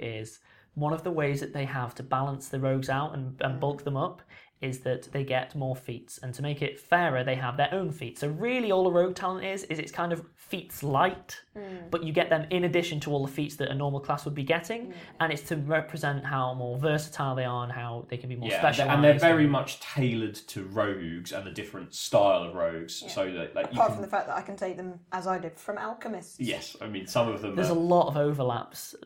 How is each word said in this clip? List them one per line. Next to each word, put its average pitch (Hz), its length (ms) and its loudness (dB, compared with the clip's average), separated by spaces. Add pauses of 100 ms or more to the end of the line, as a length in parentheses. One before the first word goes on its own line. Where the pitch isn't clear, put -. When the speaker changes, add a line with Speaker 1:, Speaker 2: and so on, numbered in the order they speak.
Speaker 1:
is 110 360 -8 (360)
one 147 180 0
of 160 120 -4
the 185 60 0
ways 143 300 0
that 135 120 -8
they 139 140 -2
have 127 300 -4
to - 60 -10
balance 135 460 -2
the 135 120 -4
rogues 135 280 0
out 143 260 -2
and, 131 280 -6
and 131 140 0
Speaker 2:
Mm. 131 40 -6
Speaker 1:
bulk 143 240 -2
them 139 120 -2
up 175 260 -2 (380)
is 131 200 -4
that 127 220 -2 (100)
they 139 120 -2
get 131 300 -2
more 131 220 -2
feats. - 460 -12
And 127 100 -6
to - 80 -10
make 147 220 -2
it 143 180 -4
fairer, 160 420 4
they 131 120 0
have 131 240 -2
their 143 160 4
own 185 160 -2
feats. - 300 -10
So 143 80 0
really 220 440 0
all 185 140 6
a 185 40 6
rogue 175 240 4
talent 185 300 -4
is, 190 200 -6
is 160 140 -4
it's 151 140 -8
kind 175 200 -2
of 165 120 -4 (120)
feats - 460 -10
light, 147 580 2 (160)
Speaker 2:
Mm. 190 340 -12
Speaker 1:
but 170 120 0
you 160 100 -2
get 170 180 4
them 156 200 4
in 180 140 2
addition 170 360 2
to 147 120 -2
all 139 140 2
the 135 60 -8
feats 147 240 -4
that 139 120 -2
a 139 60 -4
normal 139 260 0
class 147 240 -2
would 147 100 -4
be 143 80 -4
getting. 170 460 0
Speaker 2:
Mm. - 60 -14 (260)
Speaker 1:
And 160 120 4
it's 147 180 -4
to 170 60 0
represent 147 680 0
how 131 300 0
more 123 240 -4
versatile 151 580 0
they 127 80 0
are 123 200 -2
and 120 80 -6
how 120 360 -8
they 123 80 -6
can 127 120 -8
be 123 80 -6
more 117 120 -4
Speaker 3:
Yeah, 107 100 2
Speaker 1:
specialised. 139 360 4
Speaker 3:
and 143 100 6
they're 147 140 10
very 160 280 8
much 139 340 2
tailored 113 540 0
to - 300 -10
rogues 92 680 -2
and 98 140 -6
the 92 60 -8
different 90 420 -10
style 98 480 6
of 85 120 -8
rogues. 82 480 -4
Speaker 2:
Yeah. 95 80 -12
Speaker 3:
So 95 220 -2
that, 85 220 -6
like, - 120 0
you - 60 -8
Speaker 2:
Apart 214 160 6
Speaker 3:
can 214 80 0
Speaker 2:
from 202 60 -6
the 196 80 -8
fact 196 180 0
that - 80 -2
I 185 60 -2
can 196 140 -12
take 185 200 -4
them, 180 220 -10 (140)
as 185 140 -4
I 185 120 0
did, 170 220 -8
from 208 180 -6
alchemists. 220 640 -10
Speaker 3:
Yes, - 400 -4
I 107 80 -8
mean, 95 180 -6
some 117 220 2
of 104 140 -4
them 101 120 -4
Speaker 1:
There's 175 160 2
Speaker 3:
are 170 60 4
Speaker 1:
a - 20 2
lot 175 300 6
of 139 80 -2
overlaps. 143 800 -2 (120)